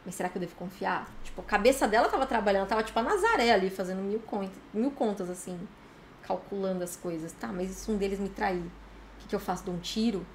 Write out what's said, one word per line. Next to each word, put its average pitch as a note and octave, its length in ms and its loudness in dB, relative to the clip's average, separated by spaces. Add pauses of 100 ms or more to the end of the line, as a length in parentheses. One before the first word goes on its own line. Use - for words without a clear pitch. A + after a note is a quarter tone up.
Mas F#3 120 -10
será F#3 140 -2
que F#3+ 80 -6
eu - 20 -2
devo F3 160 -6
confiar? F#3 520 -4 (160)
Tipo, - 180 -10
a - 20 -10
cabeça A#3+ 440 4
dela A#3 220 6
tava C#4+ 160 2
trabalhando, G3+ 420 2
tava A3 140 2
tipo - 160 0
a A3+ 60 2
Nazaré F4+ 480 4
ali, F#3+ 180 6
fazendo F#3+ 320 -4
mil G3+ 180 -2
contas, G3 380 -4 (160)
mil A3+ 160 2
contas, G#3 400 -2
assim, F3+ 300 -8 (640)
calculando F#3+ 600 -2
as F3+ 120 -8
coisas. E3 380 -6
Tá, - 160 -8
mas F#3 200 -2
e F#3+ 60 -8
se - 160 -6
um G#3+ 60 2
deles G3 220 0
me G3 100 -2
trair? G3 280 -2
O - 600 -12
que - 80 -18
que - 80 -4
eu G3 40 0
faço? F3+ 240 -4
Dou F3+ 120 -4
um E3+ 40 -4
tiro? G3 560 0